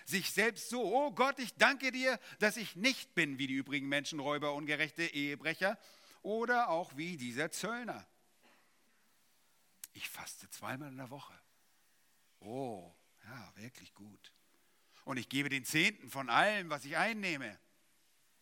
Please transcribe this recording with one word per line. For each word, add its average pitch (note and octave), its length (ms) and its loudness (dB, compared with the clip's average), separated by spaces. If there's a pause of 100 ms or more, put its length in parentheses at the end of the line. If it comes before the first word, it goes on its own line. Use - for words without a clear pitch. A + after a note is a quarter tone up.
sich F3+ 240 -2
selbst G#3+ 400 2
so: B3 140 0
„Oh B3 280 4
Gott, B3+ 280 2
ich A#3+ 160 -6
danke C4 360 6
dir, B3+ 280 2 (180)
dass G#3+ 200 4
ich G3+ 180 -6
nicht A#3 400 0
bin C#3+ 240 2
wie C3+ 80 0
die C3 80 -2
übrigen C3+ 340 -2
Menschen, C#3+ 300 0
Räuber, D3 340 0
ungerechte D3+ 500 -2
Ehebrecher D3+ 760 -2 (420)
oder A3+ 480 2
auch E3 280 0
wie E3+ 200 -4
dieser B2+ 320 -2
Zöllner. G3+ 580 -6 (1900)
Ich G2+ 140 -10
faste - 440 -12
zweimal C3 380 -6
in C3 80 -12
der C3 120 -10
Woche.“ C#3 240 -14 (1080)
Oh, G#2+ 520 -8 (320)
ja, A2 300 -18
wirklich G2+ 400 -16
gut. G2+ 360 -20 (720)
„Und C3+ 140 -4
ich A#2 120 -6
gebe C#3+ 200 0
den C3+ 160 -2
Zehnten E3 460 2
von C3 180 -4
allem, F3+ 400 6
was C#3 160 -4
ich D3 100 -6
einnehme.“ E3+ 640 0 (840)